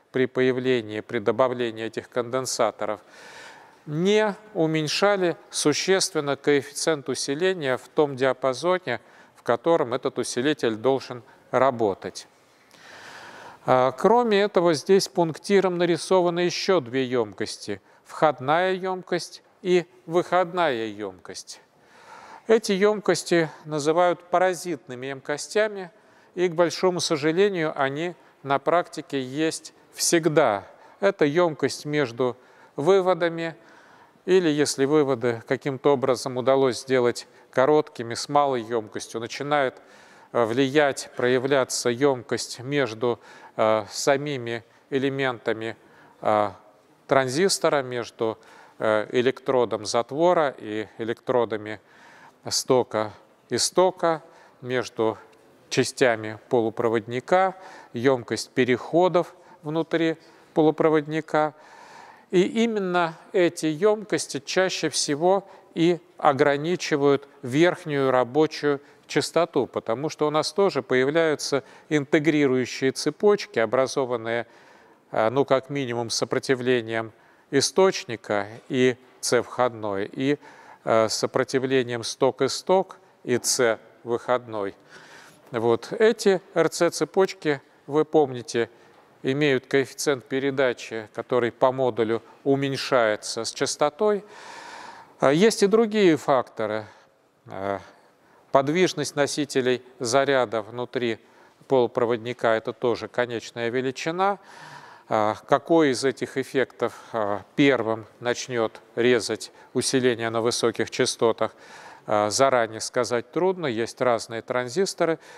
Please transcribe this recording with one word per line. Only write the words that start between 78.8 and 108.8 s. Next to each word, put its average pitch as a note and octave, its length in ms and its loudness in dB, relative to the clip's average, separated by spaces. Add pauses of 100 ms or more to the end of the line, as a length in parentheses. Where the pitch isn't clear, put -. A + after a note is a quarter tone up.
С B2 240 0
входной, G#2+ 680 -4
и, C#3 280 -2 (440)
э, A2 260 2
сопротивлением B2+ 920 -2
сток - 380 -2
и C3+ 60 2
сток, - 500 0 (260)
и B2 180 0
С A2+ 380 0 (240)
выходной. A#2 720 -4 (760)
Вот. A#2 420 -2
Эти G#3+ 480 2 (120)
Р D#3+ 160 2
Ц E3+ 200 0
цепочки, D#3 720 -2 (260)
вы D3 180 0
помните, B2 640 0 (540)
имеют C3+ 440 0
коэффициент C3+ 580 -2
передачи, C3 880 -4
который A#2+ 380 -2
по C3 200 2
модулю A#2 500 0 (220)
уменьшается C3 1000 0
с - 100 -8
частотой. F#3+ 720 -2 (960)
А C3+ 120 4
есть G3+ 320 4
и G3+ 40 8
другие G#3 500 4
факторы. A2 680 -2 (600)
Э, G2 340 -6 (720)
подвижность D3 640 2
носителей C3 680 0 (180)
заряда B2+ 640 0
внутри A#2+ 580 -6 (480)
полупроводника — A#2+ 880 0
это A2+ 180 -4
тоже A2+ 340 -2
конечная A#2 640 -6
величина. D#3+ 720 -4 (680)
А, G#2+ 280 0 (120)
какой D3+ 440 2
из A#2 120 -4
этих C3 340 -4
эффектов, B2 560 -4 (200)
а, G#2 300 -4 (120)
первым A2+ 520 2 (120)
начнёт A#2+ 640 -4 (140)